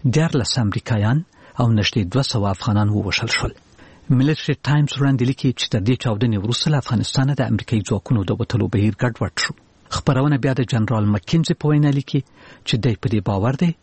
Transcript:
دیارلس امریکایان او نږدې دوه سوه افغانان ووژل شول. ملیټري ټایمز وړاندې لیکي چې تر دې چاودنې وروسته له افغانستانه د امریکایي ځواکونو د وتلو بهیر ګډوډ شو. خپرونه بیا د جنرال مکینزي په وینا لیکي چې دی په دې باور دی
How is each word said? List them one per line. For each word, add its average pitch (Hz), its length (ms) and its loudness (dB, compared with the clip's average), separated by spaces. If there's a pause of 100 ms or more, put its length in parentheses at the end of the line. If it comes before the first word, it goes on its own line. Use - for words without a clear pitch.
(140)
دیارلس 151 400 0 (100)
امریکایان 110 560 0 (400)
او 120 80 2
نږدې 110 340 2 (120)
دوه 131 180 2
سوه 101 180 0
افغانان 104 400 0
ووژل 101 480 -2
شول. - 160 -4 (580)
ملیټري 139 440 2 (120)
ټایمز 147 280 2
وړاندې 135 340 2
لیکي 135 200 -2 (100)
چې - 120 -4
تر 107 160 0
دې 123 160 4
چاودنې 110 360 0
وروسته 123 320 -2
له 147 120 2
افغانستانه 135 520 0
د 117 160 -2
امریکایي 110 380 0
ځواکونو 104 340 0
د 98 160 -2
وتلو 104 340 -2
بهیر 104 280 2
ګډوډ 113 420 -2
شو. - 100 -8 (380)
خپرونه 139 520 2
بیا 135 140 0
د 123 140 -2
جنرال 110 420 0
مکینزي 160 480 0
په 147 80 0
وینا 147 260 4
لیکي 139 240 -2 (480)
چې - 160 0
دی 117 120 2
په - 160 -6
دې 107 180 2
باور 107 320 0
دی 175 80 2 (140)